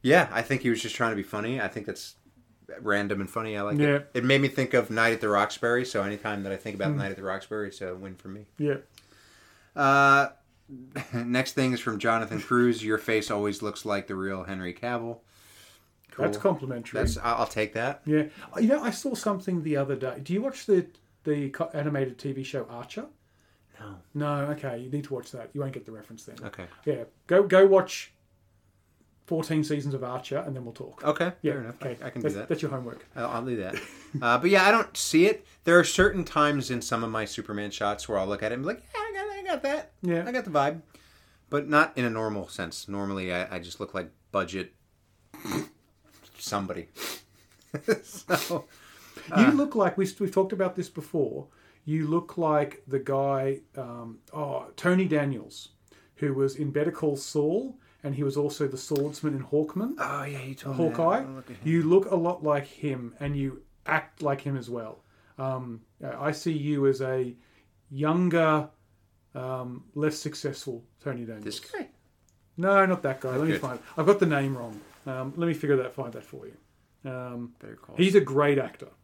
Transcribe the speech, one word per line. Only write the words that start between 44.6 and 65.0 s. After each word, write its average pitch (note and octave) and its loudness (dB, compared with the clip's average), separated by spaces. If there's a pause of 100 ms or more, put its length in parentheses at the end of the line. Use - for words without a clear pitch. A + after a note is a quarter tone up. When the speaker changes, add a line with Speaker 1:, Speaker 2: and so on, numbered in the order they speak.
Speaker 1:
somebody. F2+ -6
<laughs> - -20 (1040)
So, - -4 (600)
Speaker 2:
You F#3+ 8
Speaker 1:
uh, C#4 10
Speaker 2:
look C#4+ 2
like, F#3+ 4
we, F#3+ 2 (140)
we've G3 0
talked F#3+ 4
about F#3 -2
this F3+ -6
before, - -4 (400)
you D#3 0
look E3+ -2
like D3+ 2
the C3+ -2
guy, C3+ 0 (180)
um, A#2+ -12 (160)
oh, C#3 -6 (100)
Tony F#3 2
Daniels, C3+ -2 (460)
who C#3+ -2
was C3+ 0
in D3 -2
Better D3 0
Call D3 0
Saul, E3+ -2 (240)
and C#3 -4
he C#3+ -2
was C#3 0
also D3 0
the C3 -6
swordsman D3 -2
in C3 -4
Hawkman. E3 -2
Speaker 1:
Oh, C#3 -4
yeah, C#3 -10
you C3+ -10
told C3+ -8
me E3 2
that. - -2
Speaker 2:
Hawkeye. E3 4
Speaker 1:
I C4 2
wanna C3+ -10
look C3 -16
at A#2 -14
him. G2 -18
Speaker 2:
You E3 4
look F#3 6
a F#3+ 4
lot E3+ 0
like D3 2
him, B2+ -6
and C#3+ -4
you C3+ -4 (240)
act D#3 -4
like C#3 0
him C#3 -4
as A#2 -8
well. A#2 -10 (360)